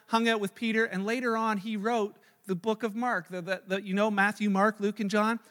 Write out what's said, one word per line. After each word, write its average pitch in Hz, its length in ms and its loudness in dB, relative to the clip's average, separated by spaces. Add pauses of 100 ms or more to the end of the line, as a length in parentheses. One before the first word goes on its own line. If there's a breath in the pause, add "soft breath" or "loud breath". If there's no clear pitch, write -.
hung 226 200 2
out 226 120 2
with 202 160 -4
Peter, 226 300 0
and 196 200 -4
later 233 320 -2
on 220 220 0
he 214 180 -6
wrote 208 380 -2 (320 soft breath)
the 190 80 -2
book 220 260 -2
of 214 140 -4
Mark. 233 340 -4
The, 180 140 -8
the, 185 240 -4
the, 196 160 -2
you 190 100 -6
know, 202 160 4
Matthew, 208 400 2
Mark, 202 300 4
Luke, 208 200 -2
and 202 120 -2
John. 214 280 2 (120 soft breath)